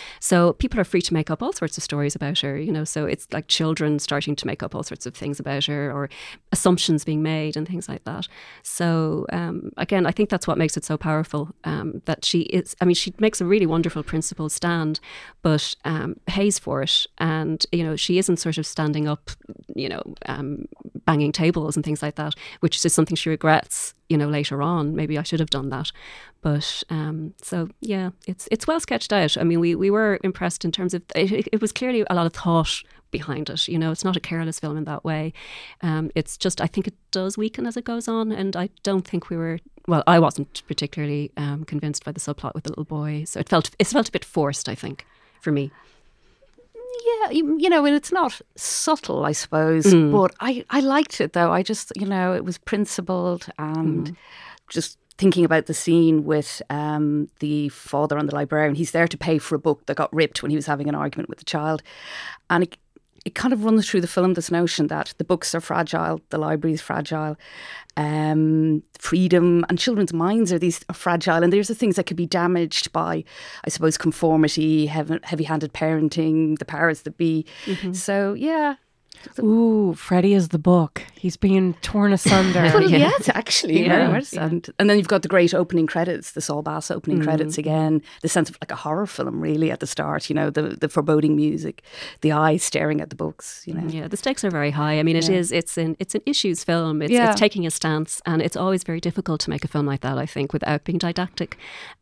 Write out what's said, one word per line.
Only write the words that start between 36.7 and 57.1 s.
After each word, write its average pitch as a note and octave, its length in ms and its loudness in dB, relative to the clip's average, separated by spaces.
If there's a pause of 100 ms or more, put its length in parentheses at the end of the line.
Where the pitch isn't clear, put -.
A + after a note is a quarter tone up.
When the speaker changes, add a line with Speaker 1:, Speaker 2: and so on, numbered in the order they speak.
Speaker 1:
it G3 80 -10 (160)
does F#3+ 260 -6
weaken A3 300 -4
as A#3 100 -6
it A#3+ 80 -10
goes A#3 220 -6
on. A3+ 240 -2
And G3 240 -4
I F#3 140 -4 (120)
don't F#3+ 260 0
think - 220 -6
we E3+ 80 -6
were, E3 220 -4 (280)
well, E3 200 2
I E3+ 100 8
wasn't D3 500 2
particularly, D3 720 -6
um, D3 260 -6
convinced D3+ 400 -6
by D3+ 80 -10
the D#3 80 -10
subplot - 360 -8
with D#3 80 -10
the - 80 -10
little - 140 -6
boy. D3+ 420 -6
So - 120 -8
it - 80 -6
felt, E3 300 2
it G3+ 80 4
felt A#3 240 0
a - 20 -20
bit - 140 -4
forced, C#3+ 420 -2
I G#2+ 80 -6
think, - 300 -12 (340)
for - 120 -2
me. C#3+ 200 0 (1500)
Speaker 2:
Yeah, F4+ 80 0
you, D#4 260 2
you D#4+ 120 2
know, D#4 160 6
and C#4+ 100 4
it's D4 160 -2
not E4+ 280 -2 (160)
subtle, - 680 -2
I D3 60 0
suppose, D#3 540 2
Speaker 1:
Mm. E3 260 8
Speaker 2:
but F#3+ 280 4
I, B3 300 -2
I C#4 120 2
liked C#4 380 2
it, - 140 -2
though. E3+ 180 4
I F3+ 120 2
just, - 320 -6
you G3 100 -4
know, F#3 280 0
it - 120 -2
was F3+ 140 -6
principled F3+ 880 -4 (100)
and D#3 540 -2
Speaker 1:
Mm. F3 40 -14 (540)
Speaker 2:
just - 280 -6 (200)
thinking F3+ 260 4
about D#3+ 220 4
the E3 80 -4
scene E3 520 4
with, D3+ 440 -2
um, D3+ 600 -2 (100)